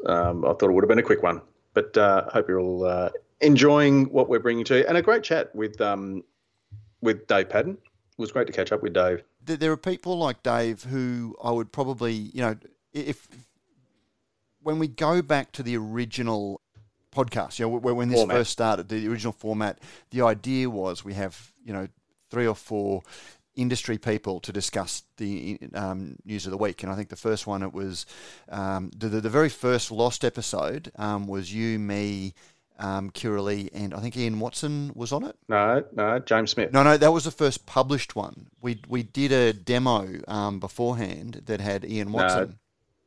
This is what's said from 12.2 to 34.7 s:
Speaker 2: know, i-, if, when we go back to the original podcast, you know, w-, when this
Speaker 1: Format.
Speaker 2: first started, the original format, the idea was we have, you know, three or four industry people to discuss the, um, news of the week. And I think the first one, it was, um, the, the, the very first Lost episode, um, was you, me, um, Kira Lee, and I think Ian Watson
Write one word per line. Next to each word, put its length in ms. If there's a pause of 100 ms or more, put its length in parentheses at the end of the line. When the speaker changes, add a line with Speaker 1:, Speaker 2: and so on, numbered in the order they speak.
Speaker 2:
know, 160 (380)
i-, 40
if, 300 (1300)
when 200
we 80
go 340
back 300
to 100
the 140
original 840 (520)
podcast, 480
you 60
know, 80
w-, 200
when 140
this 100
Speaker 1:
Format. 200
Speaker 2:
first 120
started, 380
the 180
original 280
format, 440 (320)
the 120
idea 460
was 360
we 100
have, 380 (120)
you 80
know, 140 (440)
three 160
or 100
four 460 (560)
industry 400
people 420
to 120
discuss 500 (140)
the, 420 (160)
um, 500
news 220
of 60
the 40
week. 260
And 100
I 40
think 140
the 60
first 300
one, 160
it 100
was, 340 (420)
um, 480
the, 120
the, 140
the 80
very 200
first 400
Lost 340
episode, 720
um, 300
was 260
you, 260
me, 560 (440)
um, 320
Kira 320
Lee, 320
and 180
I 60
think 180
Ian 220
Watson 560